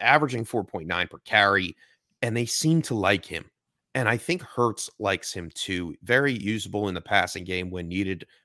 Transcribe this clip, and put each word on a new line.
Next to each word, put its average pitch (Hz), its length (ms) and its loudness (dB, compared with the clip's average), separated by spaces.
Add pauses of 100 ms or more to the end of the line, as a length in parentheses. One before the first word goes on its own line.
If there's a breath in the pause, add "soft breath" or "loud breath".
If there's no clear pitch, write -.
averaging 123 440 2
four 107 200 -2
point 82 220 -10
nine 87 220 -2
per - 120 -16
carry. 98 560 2 (440 soft breath)
And 117 160 0
they 120 80 0
seem 156 380 2
to - 120 -2
like 98 300 2
him. 85 220 -10 (480)
And 123 140 2
I 120 80 4
think 175 240 -2
Hurts - 480 0 (100)
likes 98 360 -2
him 85 200 -8
too. 90 480 -4
Very 131 300 2
usable 104 560 -4
in 90 60 -4
the 85 80 -4
passing 90 420 0
game 90 260 -4
when 90 180 -6
needed. 95 380 -2 (180)